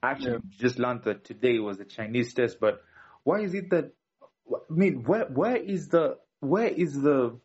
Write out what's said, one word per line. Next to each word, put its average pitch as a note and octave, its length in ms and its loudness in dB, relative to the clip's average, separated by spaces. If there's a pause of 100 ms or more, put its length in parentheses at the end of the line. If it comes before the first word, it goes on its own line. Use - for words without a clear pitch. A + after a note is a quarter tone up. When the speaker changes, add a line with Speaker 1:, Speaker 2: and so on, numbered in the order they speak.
Speaker 1:
I B2+ 100 -2
actually C3+ 200 -4
Speaker 2:
Yeah. A#2 60 -4 (100)
Speaker 1:
just B2 300 -2
learned B2 260 -2
that G#2 200 -2
today A#2 340 0
was G2+ 220 -4
a G2+ 40 -14
Chinese A#2 500 -4
test, A#2+ 260 0
but G#2 220 0 (400)
why F#3 180 0
is G3 140 -4
it F#3 160 -6
that, E3 220 0 (580)
wh-, - 200 -6
I D#3+ 40 -6
mean, D#3+ 300 2
where, G3 220 2
where F#3+ 300 0
is F#3 320 -4
the, D#3 300 2 (220)
where F#3 280 2
is C#3+ 340 -2
the C3 420 2